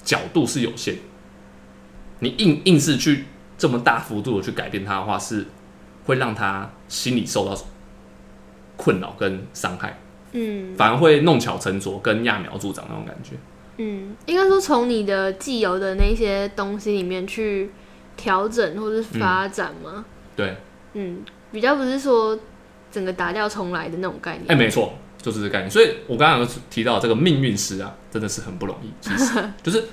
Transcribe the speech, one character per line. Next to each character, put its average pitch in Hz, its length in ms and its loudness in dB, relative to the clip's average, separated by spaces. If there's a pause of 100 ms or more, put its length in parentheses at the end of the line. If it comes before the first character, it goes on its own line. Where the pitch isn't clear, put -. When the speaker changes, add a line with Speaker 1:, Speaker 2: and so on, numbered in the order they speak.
Speaker 1:
角 - 160 2 (140)
度 151 120 4
是 123 160 -2
有 113 140 -2
限。 - 200 -6 (1200)
你 120 180 -2
硬， 160 280 4
硬 180 120 8
是 139 200 2
去 143 280 2 (320)
这 - 120 2
么 120 100 0
大 117 200 2
幅 110 200 -6
度 104 180 -2
的 95 60 -4
去 110 80 -6
改 - 160 -6
变 98 160 -6
它 101 120 -4
的 95 80 -4
话， 98 140 -2
是 101 280 -6 (600)
会 131 120 0
让 120 180 -2
他 101 340 -4 (200)
心 - 260 -2
里 101 100 0
受 98 200 -2
到 98 120 -4 (1160)
困 107 240 2
扰 - 180 -10
跟 95 360 -4
伤 92 240 -6
害。 - 200 -10 (360)
Speaker 2:
嗯。 202 420 -6
Speaker 1:
反 208 140 6
而 - 80 2
会 151 240 8
弄 151 180 6
巧 - 180 -2
成 98 220 -2
拙， 98 200 -4
跟 113 260 0
揠 107 160 2
苗 - 160 -8
助 98 160 -6
长 - 160 -12
那 53 60 -8
种 52 100 -10
感 - 180 -12
觉。 - 140 -14 (400)
Speaker 2:
嗯， 202 360 -8 (120)
应 330 100 0
该 381 140 6
说 392 100 8
从 247 300 2
你 220 160 2
的 190 260 2
既 226 300 -2
有 185 180 2
的 190 160 -2
那 208 180 4
些 202 360 0
东 202 280 -4
西 208 140 -4
里 196 100 0
面 180 240 -4
去 202 440 -4 (480)
调 196 320 0
整 208 260 0
或 214 140 -4
是 220 120 -2
发 196 460 0
展 185 340 -6
嘛。 156 140 -12
Speaker 1:
嗯。 214 100 -14 (300)
对。 98 220 -4 (360)
Speaker 2:
嗯， 196 300 -8 (280)
比 214 100 -6
较 269 140 4
不 269 80 -2
是 254 140 -2
说 226 400 2 (540)
整 196 140 -6
个 185 80 -4
打 175 180 -2
掉 214 160 0
重 208 240 -4
来 160 160 -4
的 165 120 -6
那 185 80 -4
种 151 120 -6
概 170 180 -8
念。 - 100 -12
Speaker 1:
哎， 170 80 4
没 120 120 6
错， 107 280 0 (260)
就 117 100 -4
是 110 60 -4
这 104 60 -2
个 101 80 -2
概 101 80 0
念。 92 100 -4
所 208 100 4
以 - 180 8 (100)
我 120 100 -2
刚 143 140 6
刚 127 80 4
有 120 80 2 (200)
提 - 160 -4
到 120 160 2
这 120 80 0
个 113 80 4
命 147 240 4
运 123 160 2
师 98 240 -4
啊， 95 160 -10 (140)
真 113 100 -6
的 104 80 -4
是 107 140 -6
很 92 160 -12
不 98 80 -6
容 98 160 -6
易， 110 80 -12 (100)
其 202 160 -4
实。 233 300 2
Speaker 2:
<laughs> 202 160 -12
Speaker 1:
就 165 100 -2
是 220 220 0